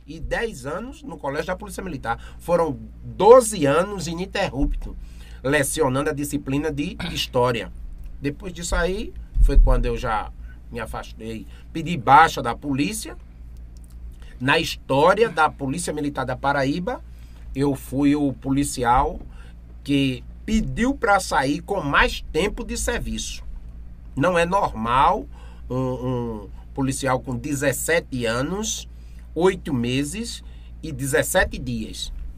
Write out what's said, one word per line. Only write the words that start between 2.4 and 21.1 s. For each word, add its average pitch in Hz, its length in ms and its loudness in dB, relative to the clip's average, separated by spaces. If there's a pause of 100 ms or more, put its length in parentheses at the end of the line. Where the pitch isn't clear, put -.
doze 208 600 8
anos 170 420 2
ininterruptos, 165 880 -2 (480)
lecionando 143 680 2
a 147 40 -2
disciplina 143 580 -2
de 147 240 -4 (160)
História. 123 600 0 (500)
Depois 143 320 -6
disso 170 220 -4
aí, 180 380 -2 (280)
foi 143 180 8
quando 123 260 8
eu 120 120 0
já 113 340 -2 (400)
me 117 80 -8
afastei, 110 680 -10 (280)
pedi 165 240 -4
baixa 139 440 8
da 196 140 -2
polícia. 220 640 -2 (1200)
Na 139 180 4
História 165 720 4
da 156 220 4
Polícia 147 420 -4
Militar 147 340 -4
da 127 120 -4
Paraíba, 143 680 0 (500)
eu 135 220 2
fui 143 400 2
o 143 160 2
policial 135 880 2 (640)
que 139 400 2 (220)
pediu 220 500 0
pra 202 240 4